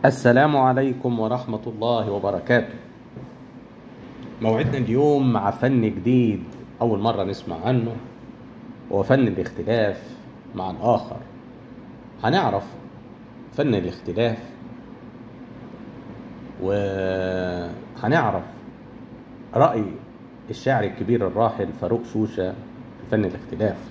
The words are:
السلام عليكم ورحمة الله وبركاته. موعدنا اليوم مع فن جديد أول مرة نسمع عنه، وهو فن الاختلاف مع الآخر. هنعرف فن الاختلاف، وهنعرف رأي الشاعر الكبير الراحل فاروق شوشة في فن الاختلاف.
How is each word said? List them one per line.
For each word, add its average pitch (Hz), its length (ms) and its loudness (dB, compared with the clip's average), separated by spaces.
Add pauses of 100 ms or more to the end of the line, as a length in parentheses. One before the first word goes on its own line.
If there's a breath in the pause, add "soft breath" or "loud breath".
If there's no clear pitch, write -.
السلام 135 520 6
عليكم 131 640 4
ورحمة 113 460 -2
الله 113 440 0
وبركاته. 101 640 2 (1700)
موعدنا 127 360 2
اليوم 131 540 4
مع 101 180 2
فن 127 320 4
جديد 107 600 4 (380)
أول 113 180 4
مرة 104 260 2
نسمع 92 400 -4
عنه، 113 320 2 (920)
وهو 98 120 2
فن 131 260 6
الاختلاف 101 880 0 (380)
مع 92 160 -4
الآخر. 104 460 2 (1080)
هنعرف 120 400 2 (880)
فن 147 220 2
الاختلاف، 98 640 0 (2250)
وهنعرف 95 1800 0 (1120)
رأي 117 300 4 (680)
الشاعر 127 340 2
الكبير 101 420 2
الراحل 101 420 2 (120)
فاروق 113 220 0 (100)
شوشة 104 380 0
في - 600 -14
فن 107 140 4
الاختلاف. 95 520 -2 (140)